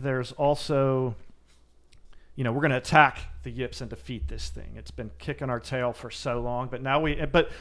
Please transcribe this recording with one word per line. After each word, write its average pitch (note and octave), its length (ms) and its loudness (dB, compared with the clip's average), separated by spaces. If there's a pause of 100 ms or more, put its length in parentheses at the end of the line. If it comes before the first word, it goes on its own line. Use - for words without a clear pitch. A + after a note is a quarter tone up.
there's C3 300 -2
also, C3+ 840 2 (1200)
you C3+ 80 -4
know, A2+ 80 0
we're C#3 100 0
gonna C#3+ 140 4
attack C#3 420 6 (240)
the B2+ 80 -8
yips A#2+ 300 -6
and A#2 100 -8
defeat - 380 -6
this A2 200 -6
thing. - 280 -10
It's - 140 -14
been G#2+ 280 -8
kicking C#3+ 320 -4
our A#2+ 100 0
tail B2 320 -2
for A#2 180 -12
so A#2+ 300 -4
long, B2 280 -2
but B2+ 140 -6
now C3+ 180 2
we, D3+ 260 2
but - 240 6 (100)